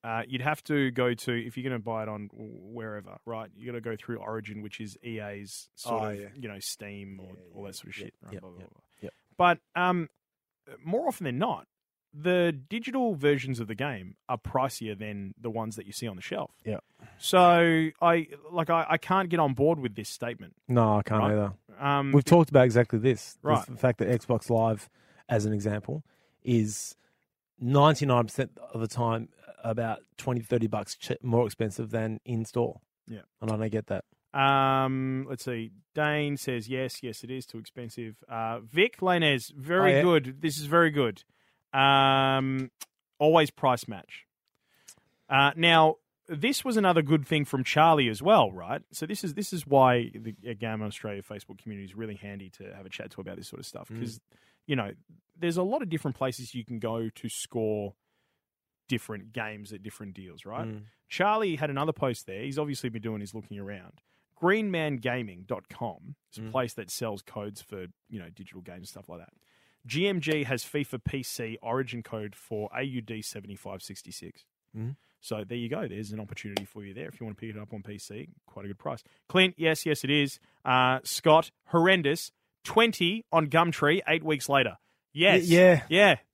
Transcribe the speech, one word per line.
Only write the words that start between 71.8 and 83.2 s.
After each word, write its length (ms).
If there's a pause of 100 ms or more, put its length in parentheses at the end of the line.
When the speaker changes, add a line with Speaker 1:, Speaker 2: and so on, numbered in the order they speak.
Speaker 1:
code 320
for 400
A 80
U 180
D 220
seventy-five 600
sixty-six. 640 (320)
Speaker 2:
Mm. 200 (240)
Speaker 1:
So 240
there 140
you 100
go. 180
There's 260
an 80
opportunity 440
for 200
you 100
there. 140
If 120
you 60
wanna 100
pick 140
it 80
up 140
on 100
P 160
C, 300 (180)
quite 180
a 40
good 100
price. 240 (260)
Clint, 300
yes, 280
yes, 180
it 60
is. 300 (240)
Uh, 400
Scott, 460 (160)
horrendous. 640 (320)
Twenty 680